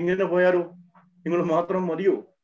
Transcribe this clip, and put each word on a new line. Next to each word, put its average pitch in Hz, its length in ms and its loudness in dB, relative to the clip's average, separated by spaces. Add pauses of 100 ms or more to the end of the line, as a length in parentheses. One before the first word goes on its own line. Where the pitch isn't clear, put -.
ഇങ്ങനെ 185 320 0
പോയാലോ? 180 300 4 (600)
നിങ്ങൾ 170 160 -2 (140)
മാത്രം 185 360 0
മതിയോ? 165 260 0 (280)